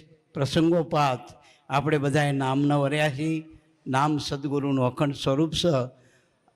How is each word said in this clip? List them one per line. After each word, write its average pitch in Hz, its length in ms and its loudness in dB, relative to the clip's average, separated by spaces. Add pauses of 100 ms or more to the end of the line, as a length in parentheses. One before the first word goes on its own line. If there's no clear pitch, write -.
(340)
પ્રસંગોપાત 160 880 2 (460)
આપણે 143 280 0
બધાએ 143 340 0 (100)
નામના 143 420 2
વર્યા 151 340 0
છીએ. 160 260 -4 (500)
નામ 147 240 2
સદગુરુનું 139 720 -2
અખંડ 143 240 -2
સ્વરૂપ 147 460 0
છે. 175 140 2 (800)